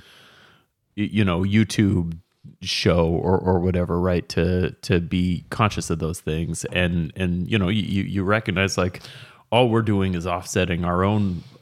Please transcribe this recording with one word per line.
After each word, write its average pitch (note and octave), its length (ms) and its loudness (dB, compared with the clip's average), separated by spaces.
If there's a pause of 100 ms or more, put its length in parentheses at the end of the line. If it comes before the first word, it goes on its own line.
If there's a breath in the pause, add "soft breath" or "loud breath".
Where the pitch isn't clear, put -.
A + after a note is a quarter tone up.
(960 soft breath)
y-, G#2 140 -2
you G#2 140 2
know, F2+ 180 2
YouTube G2 760 2 (440)
show E2+ 460 2
or, F2+ 300 2
or F#2 220 2
whatever, F2 400 0
right? F2 300 0
To, F2+ 420 0 (100)
to F2+ 180 2
be F2+ 500 -2
conscious - 380 -2
of E2+ 120 -2
those D#2+ 200 -4
things, D#2+ 460 -4
and, F2 500 0
and, F2 320 -2
you G#2 100 0
know, F#2 100 2
you, G#2 140 0
you, G2 200 -2
you F#2+ 220 -4
recognize, G2 520 0
like, F#2 260 -2 (500 loud breath)
all A#2+ 160 6
we're A2+ 140 2
doing G2 320 0
is F2 120 -4
offsetting F2 580 -2
our F2 200 2
own, G2+ 400 0 (180)